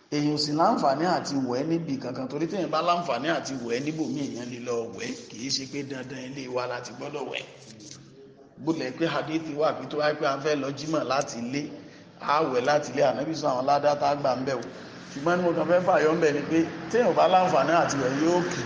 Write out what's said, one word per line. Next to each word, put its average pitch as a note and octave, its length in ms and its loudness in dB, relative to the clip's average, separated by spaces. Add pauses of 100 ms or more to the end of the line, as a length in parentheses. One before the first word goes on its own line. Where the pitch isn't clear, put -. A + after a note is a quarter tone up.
(120)
èèyàn D3 220 2
ò C#3+ 40 -2
sì D3 140 -2
láǹfààní E3 540 4
àti C#3+ 300 0
wẹ̀ B2+ 280 0
níbi D#3+ 340 -2
kankan, B2+ 300 -6
torí D3 180 -4
téèyàn E3+ 240 -4
bá D#3+ 120 0
láǹfààní D#3+ 480 0
àti C#3 240 -2
wẹ̀ A#2+ 260 -2
níbòmíì, D3 400 -4
èèyàn A#2+ 300 -6
lè A#2+ 100 -8
lọ A#2+ 140 -4 (180)
wẹ̀, G#2 180 -8 (160)
kì - 120 -16
í B2+ 120 -8
ṣe C3+ 160 -4
pé C#3 160 -8
dandan C3 360 -10
ilé C3 300 -10
wa B2 180 -2
láti B2 260 -6
gbọ́dọ̀ C#3 360 -8
wẹ̀. C3 160 -8 (1120)
Bó D3 140 -2
lẹ̀ C3 200 -4
pé E3 140 -2
hadith D3+ 400 -4 (100)
wà D3 160 2
pé C3 140 -6
tó D3 120 -6
wáyé D3+ 160 2
pé D3+ 120 -2
a C#3 100 2
fẹ́ D3 240 0
lọ C3 100 -4
Jímọ̀ D3+ 340 -2
láti C3 340 -2
ilé, C3 320 -4 (460)
a D3 260 2
wẹ̀ C3 180 2
láti C#3+ 320 2
ilé, C#3+ 120 2
Ànábì C3+ 300 0
sọ D3 140 -4
àwọn B2+ 180 0
ládá C#3+ 300 4
tá C#3+ 120 2
a C#3+ 80 2
gbà C3+ 200 0
ń C3 80 -4
bẹ̀ C3+ 120 0
o. A#2 40 -4 (460)
Ṣùgbọ́n E3 300 0
ní F3+ 60 2
mo E3+ 100 4
kàn E3 160 2
fẹ́ F3+ 120 6
fàyọ D#3+ 320 6
ń E3+ 80 2
bẹ̀ D3+ 120 6
ni C#3+ 80 0
pé D3 180 2 (280)
téèyàn G#3+ 280 2
bá D3+ 120 6
láǹfààní E3 460 6
àti C#3 240 4
wẹ̀, C3 220 2
yóò E3+ 240 4
kí D#3 240 -4